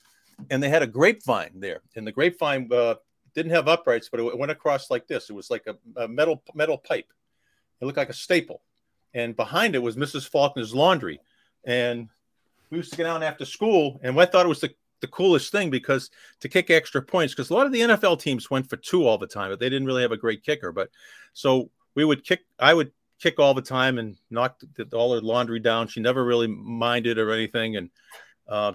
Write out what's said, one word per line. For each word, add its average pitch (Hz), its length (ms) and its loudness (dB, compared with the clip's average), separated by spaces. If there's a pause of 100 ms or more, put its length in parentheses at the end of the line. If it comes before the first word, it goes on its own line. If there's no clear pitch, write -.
(500)
and 135 120 0
they 143 60 0
had 151 140 4
a 135 40 0
grapevine 120 680 0
there. 95 260 -10 (160)
And 107 100 -10
the 107 60 -8
grapevine, 143 600 -2
uh, 117 240 2 (380)
didn't 160 180 -4
have 160 140 2
uprights, 147 420 0
but 117 120 -6
it 117 40 -2
w-, 120 140 -4
went 143 140 -4
across 143 380 -4
like 123 180 -4
this. 135 200 -8
It 107 40 -18
was 101 180 -16
like 117 160 -6
a, 104 100 -12 (260)
a 113 40 -4
metal, 147 360 -2 (120)
metal 156 240 -2
pipe. - 280 -8 (760)
It 123 40 -8
looked 139 140 -6
like 143 120 -4
a - 40 -16
staple. - 460 -4 (540)
And 117 200 -6
behind 165 400 -2
it 127 80 0
was 117 140 -4
Missus 139 280 -6
Faulkner's 135 500 0
laundry. 135 440 2 (460)
And 120 440 -2 (600)
we 156 60 -8
used 170 140 -8
to - 60 -12
get 165 80 -4
down 165 180 -4
after 147 240 -6
school, 165 560 2
and 131 180 2
I 180 60 10
thought 180 180 4
it 175 60 2
was 143 100 -2
the, 139 120 -4 (280)
the - 80 -8
coolest 175 420 2
thing 202 180 -2
because 131 420 -2 (300)
to 135 80 -10
kick 180 220 0
extra 160 320 2
points, 160 320 -2
'cause 127 160 -8
a 170 40 0
lot 262 120 4
of 269 60 -2
the 233 100 0
N 233 80 2
F 208 140 2
L 175 120 4
teams - 340 -4
went 131 200 -2
for - 60 -6
two 175 300 0
all 110 120 4
the 92 80 -8
time, 98 240 -8
but 98 80 -6
they 123 100 -2
didn't 135 180 -2
really 127 160 0
have 117 100 0
a 113 40 -2
great 113 280 -4
kicker. 147 280 -4
But 92 180 -4 (420)
so 131 380 0 (240)
we 143 100 2
would 143 200 0
kick, - 160 -2 (180)
I 139 140 6
would 160 200 2 (280)
kick 165 180 0
all 139 160 6
the 131 80 -2
time 131 360 0
and 107 180 -10 (140)
knock 120 300 -4 (160)
the, 117 80 -10 (120)
all 120 180 2
her 117 60 -2
laundry 117 400 -2
down. 113 280 0
She - 120 -10
never 123 240 0
really 120 220 2
minded 117 720 -2
or 110 140 0
anything. 113 440 -4
And, 87 140 -8 (580)
uh, 104 260 -2